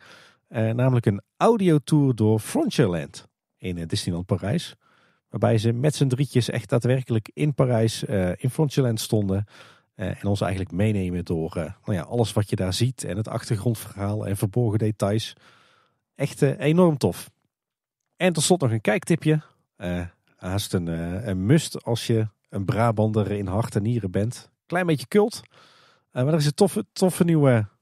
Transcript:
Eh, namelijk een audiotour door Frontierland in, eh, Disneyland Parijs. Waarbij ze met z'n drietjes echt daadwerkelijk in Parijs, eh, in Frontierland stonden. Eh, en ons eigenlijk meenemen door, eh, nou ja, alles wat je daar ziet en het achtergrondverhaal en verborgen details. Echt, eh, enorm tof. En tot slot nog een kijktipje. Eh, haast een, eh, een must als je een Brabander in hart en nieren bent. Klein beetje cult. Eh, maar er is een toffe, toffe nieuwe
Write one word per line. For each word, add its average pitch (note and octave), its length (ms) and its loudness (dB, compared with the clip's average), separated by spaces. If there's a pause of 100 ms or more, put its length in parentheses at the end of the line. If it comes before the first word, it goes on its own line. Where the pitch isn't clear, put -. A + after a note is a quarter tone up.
(480)
Eh, A2+ 220 -2
namelijk B2 360 2
een G2+ 160 2 (160)
audiotour D#3 760 4
door A2 240 4
Frontierland G#2 880 -2 (300)
in, F#2 200 -6
eh, E2 100 -6
Disneyland F2+ 380 -4
Parijs. G#2 500 -2 (540)
Waarbij A#2 280 2
ze A2+ 160 0
met C3+ 220 0
z'n C#3 120 2
drietjes B2 420 0
echt - 200 -6
daadwerkelijk B2 640 0
in D3+ 200 -2
Parijs, A2+ 520 -2
eh, F#2 320 0
in B2+ 120 -4
Frontierland B2+ 500 -2
stonden. G2+ 460 0 (500)
Eh, F#2+ 120 -6
en - 160 -8
ons G2+ 180 0
eigenlijk F#2+ 300 -4
meenemen F#2 540 -2
door, D#2+ 300 -4
eh, E2+ 80 -4 (220)
nou G#2 120 -2
ja, D#2+ 40 -4
alles A2+ 320 -2
wat G#2 160 -2
je G#2+ 60 -4
daar F#2 180 -2
ziet B2 300 -2
en F2 140 -6
het G#2+ 100 -4
achtergrondverhaal G#2+ 1000 -4
en G2 100 -4
verborgen A2 420 0
details. G#2+ 540 -2 (840)
Echt, - 260 -4
eh, C#3+ 180 2
enorm D#3+ 380 4
tof. - 320 -2 (880)
En F3+ 180 2
tot D#3 100 0
slot F3 180 4
nog A#2 100 2
een A2 100 0
kijktipje. D#3 600 2 (340)
Eh, F2 260 -4 (360)
haast F#2+ 360 -4
een, F2 140 0
eh, E2+ 400 -6
een F#2+ 180 -2
must - 380 2
als A#2 240 -4
je A2+ 200 2 (220)
een G2 160 -6
Brabander G#2+ 680 0
in G2+ 160 -4
hart G2 280 -4
en G2+ 80 0
nieren G#2+ 280 -2
bent. G2+ 400 -4 (140)
Klein F3+ 200 -2
beetje D#3+ 220 -2
cult. G#3 340 2 (680)
Eh, B2+ 120 -2
maar D3+ 100 0
er E3+ 60 4
is D3 60 2
een D3 80 0
toffe, G#3 400 2
toffe F3+ 300 2
nieuwe C#3 440 6 (140)